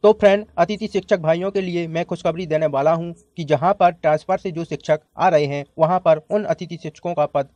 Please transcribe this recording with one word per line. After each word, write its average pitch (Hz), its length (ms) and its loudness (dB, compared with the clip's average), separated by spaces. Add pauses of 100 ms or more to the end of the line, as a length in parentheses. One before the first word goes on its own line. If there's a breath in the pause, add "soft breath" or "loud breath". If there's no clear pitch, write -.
तो 214 80 8
फ्रेंड, 208 320 4 (140)
अतिथि 196 280 0
शिक्षक 196 340 -2
भाइयों 170 300 0
के 196 100 -2
लिए 175 280 -4
मैं 165 160 -4
खुशखबरी 175 420 -4
देने 156 220 0
वाला 143 240 0
हूं 170 200 -4 (240)
कि 170 80 -8
जहां 151 300 0
पर 180 180 4
ट्रांसफर 160 460 -2
से 190 120 -8
जो 165 140 -8
शिक्षक 151 360 -2 (160)
आ 170 120 2
रहे 151 180 4
हैं, 143 180 -6 (140)
वहां 165 220 2
पर 160 200 4 (100)
उन 208 140 -2
अतिथि 165 320 -6
शिक्षकों 170 380 -10
का 147 120 0
पद 143 300 -4